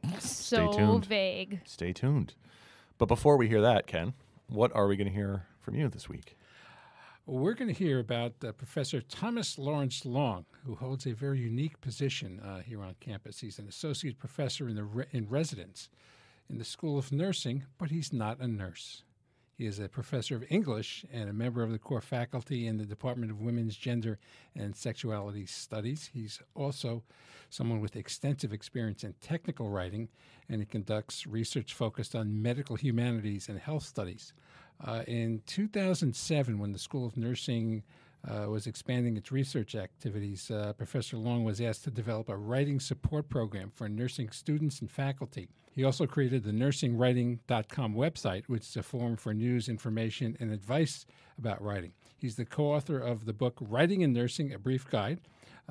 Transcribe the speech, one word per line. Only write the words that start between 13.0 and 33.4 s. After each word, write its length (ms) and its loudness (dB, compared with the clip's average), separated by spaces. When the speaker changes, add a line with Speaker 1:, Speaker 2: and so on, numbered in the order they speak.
Speaker 3:
He's 180 -10
an 80 -12
associate 520 -6
professor 500 -4
in 60 -2
the 80 -2
re-, 280 -4
in 160 -2
residence 640 -4
in 100 -6
the 40 -6
School 340 -2
of 140 -2
Nursing, 540 0
but 120 -4
he's 240 -2
not 260 0
a 80 -4
nurse. 560 -6
He 80 -4
is 140 -4
a 80 -4
professor 480 -4
of 140 -4
English 640 0
and 180 -4
a 40 -4
member 300 0
of 80 0
the 80 -2
core 220 -2
faculty 640 -2
in 100 0
the 80 -2
Department 460 -4
of 80 -6
Women's, 380 0
Gender, 420 0
and 220 -6
Sexuality 680 -4
Studies. 680 -6
He's 280 -8
also 500 -4
someone 300 0
with 160 -4
extensive 560 -4
experience 520 -4
in 180 -6
technical 480 -4
writing, 400 -2
and 100 -2
he 60 -2
conducts 600 -4
research 480 -2
focused 420 -2
on 260 0
medical 340 0
humanities 720 0